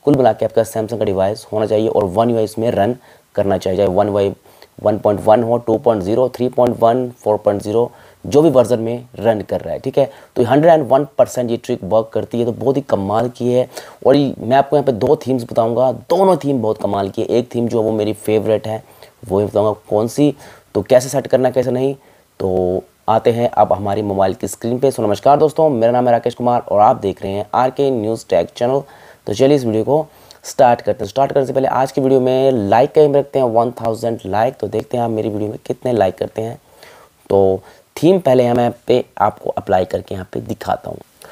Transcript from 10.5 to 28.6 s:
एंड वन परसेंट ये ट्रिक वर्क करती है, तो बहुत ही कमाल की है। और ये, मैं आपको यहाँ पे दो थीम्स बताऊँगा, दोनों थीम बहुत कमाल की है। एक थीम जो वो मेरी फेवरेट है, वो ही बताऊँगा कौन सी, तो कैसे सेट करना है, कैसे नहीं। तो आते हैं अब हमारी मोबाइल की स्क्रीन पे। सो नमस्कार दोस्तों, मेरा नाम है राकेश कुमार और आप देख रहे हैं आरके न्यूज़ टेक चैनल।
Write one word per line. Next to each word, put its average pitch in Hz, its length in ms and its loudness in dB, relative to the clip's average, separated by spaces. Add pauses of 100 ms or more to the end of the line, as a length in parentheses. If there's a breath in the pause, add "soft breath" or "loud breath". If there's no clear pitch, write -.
एंड 156 160 2
वन 135 160 2 (120)
परसेंट 123 340 0
ये 120 60 -2
ट्रिक 123 260 -6
वर्क 110 300 0
करती 110 260 -4
है, 120 60 0
तो 120 60 -2
बहुत 117 260 -2
ही 143 40 -2
कमाल 107 480 -2
की 123 240 -4
है। 123 140 0 (380 loud breath)
और 127 100 6
ये, 143 240 0
मैं 120 180 0
आपको 139 180 0
यहाँ 139 100 0
पे 135 80 2
दो 127 240 2
थीम्स 127 260 -4
बताऊँगा, 120 480 0
दोनों 180 460 0
थीम 139 240 -2
बहुत 107 200 -2
कमाल 101 280 -4
की 113 120 -6
है। 101 80 -4
एक 120 260 -2
थीम 120 120 -2
जो 113 140 -2
वो 110 100 0
मेरी 107 240 -2
फेवरेट 107 520 -2
है, 110 160 -8 (440 loud breath)
वो 95 120 0
ही 104 60 2
बताऊँगा 104 280 0 (160)
कौन 107 180 0
सी, 143 260 0 (420 loud breath)
तो 104 60 0
कैसे 127 280 2
सेट 127 180 -4
करना 127 200 2
है, 127 60 -2
कैसे 127 180 0
नहीं। 131 220 -2 (460 soft breath)
तो 92 440 -2 (260)
आते 113 220 2
हैं 117 180 -2
अब - 240 2
हमारी 101 280 -2
मोबाइल 98 320 0
की - 140 -8
स्क्रीन 117 320 -6
पे। 135 120 2
सो 123 120 -4
नमस्कार 110 340 2
दोस्तों, 156 320 2
मेरा 117 220 2
नाम 123 140 0
है 123 60 2
राकेश 117 220 0
कुमार 120 280 -2
और 101 200 0
आप 120 160 4
देख 101 260 -4
रहे 98 80 -6
हैं 104 220 -6
आरके 131 380 0
न्यूज़ 113 380 -4
टेक 87 200 0
चैनल। 127 320 -2 (460 loud breath)